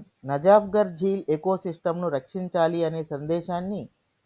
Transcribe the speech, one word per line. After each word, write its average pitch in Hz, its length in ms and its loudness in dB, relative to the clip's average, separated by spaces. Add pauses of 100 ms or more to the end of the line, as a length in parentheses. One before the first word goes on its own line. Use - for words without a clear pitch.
(240)
నజాఫ్ఘర్ 190 720 4
ఝీల్ 196 320 -2
ఎకోసిస్టమ్‌ను 175 800 -2
రక్షించాలి 170 760 0
అనే 160 200 -2
సందేశాన్ని 170 800 -4 (440)